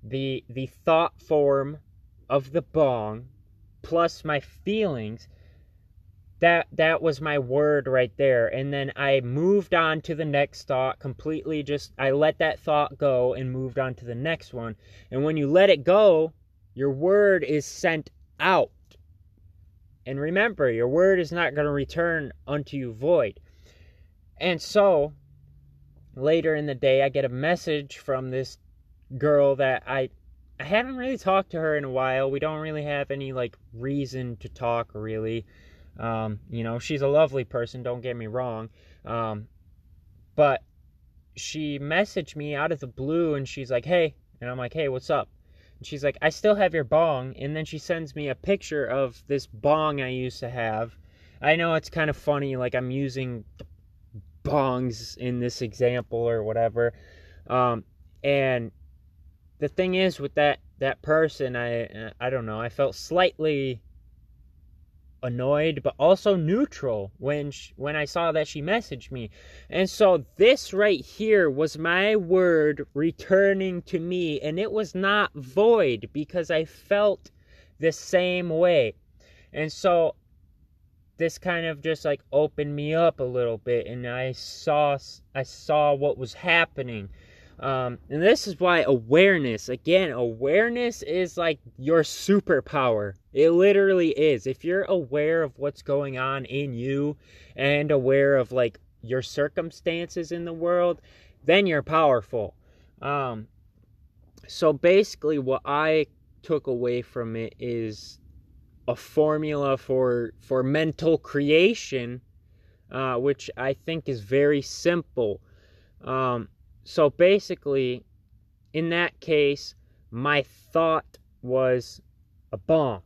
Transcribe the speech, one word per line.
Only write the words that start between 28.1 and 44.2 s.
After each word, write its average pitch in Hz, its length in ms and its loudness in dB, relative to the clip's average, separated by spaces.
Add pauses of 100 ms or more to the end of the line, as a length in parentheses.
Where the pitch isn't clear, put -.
this 131 300 -8 (580)
girl 143 380 4
that 131 320 0
I, 131 220 -2 (500)
I 131 60 -10
haven't 240 320 -2
really 254 200 -4
talked 190 340 0
to 170 80 -6
her 156 160 0
in 147 80 -2
a 139 60 -8
while. 131 400 0
We 139 100 -4
don't 156 200 -4
really 156 240 -8
have 143 260 -4
any, 139 240 -6
like, 123 240 -6 (160)
reason 127 640 -6
to - 120 -16
talk, 117 440 -4
really. 110 540 -6 (500)
Um, 110 420 -6 (120)
you 117 120 -6
know, 117 140 -6
she's 139 240 -6
a 139 60 0
lovely 139 380 2
person, 123 360 -8
don't 123 200 -6
get 120 140 -8
me 117 120 -10
wrong. 113 420 -6 (340)
Um, 110 440 -6 (880)
but 143 260 4 (760)
she 147 440 -8
messaged 160 560 -2
me 147 180 -8
out 151 180 -2
of 151 80 -4
the 143 60 -12
blue, 151 480 -2
and 135 160 -4
she's 131 220 -10
like, 123 140 -2
"Hey." 165 280 2 (260)